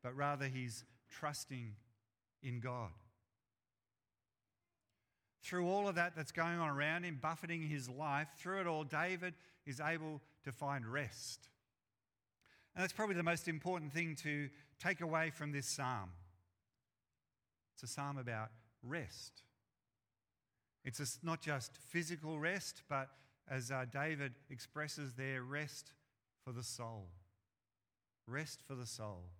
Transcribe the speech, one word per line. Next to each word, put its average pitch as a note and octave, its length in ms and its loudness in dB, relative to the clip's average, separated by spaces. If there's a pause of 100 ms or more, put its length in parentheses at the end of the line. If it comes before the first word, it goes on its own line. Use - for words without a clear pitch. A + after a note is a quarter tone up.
But B2+ 140 -6
rather C#3+ 300 4
he's B2+ 380 -2 (240)
trusting B2+ 680 -4 (680)
in B2 160 -2
God. A#2+ 320 -2 (2500)
Through F3+ 240 2
all G3+ 180 6
of F#3+ 80 4
that E3+ 220 4
that's D#3 160 -4
going E3+ 260 4
on D#3+ 120 4
around D#3 340 4
him, D#3+ 180 -2
buffeting E3 400 0
his D3 260 0
life, C#3+ 380 2 (100)
through F#3+ 260 0
it F3 40 4
all, D#3 160 2
David E3+ 520 0 (300)
is C3 140 -4
able D#3 420 0 (220)
to C#3 80 -4
find C#3 340 0
rest. - 680 -4 (1200)
And F3+ 80 0
that's F#3 100 2
probably G#3+ 220 4
the F3 80 4
most E3+ 240 4
important D#3+ 460 0
thing E3 320 2
to D3 240 0 (320)
take F3 220 2
away D#3+ 280 4
from D3 220 -2
this C#3 160 0
psalm. A#2+ 420 0 (1700)
It's - 80 -12
a A#2 100 -4
psalm C#3+ 240 0
about A2+ 300 0 (340)
rest. C3 600 -6 (1400)
It's B2 140 -4
a D3 40 0
s-, B2 200 -2
not E3 180 2
just C#3+ 360 0 (140)
physical D#3+ 500 0
rest, F3 480 0
but C3+ 200 2 (440)
as, C3 200 0
uh, C3 200 2
David C#3 420 0 (140)
expresses D3 680 -6
there, C3+ 280 -2
rest C#3+ 480 -4 (540)
for B2+ 80 -8
the A#2 100 -4
soul. A2+ 460 -6 (1200)
Rest C#3+ 400 -4
for C3+ 80 -6
the B2 100 -4
soul. G#2 380 -6 (160)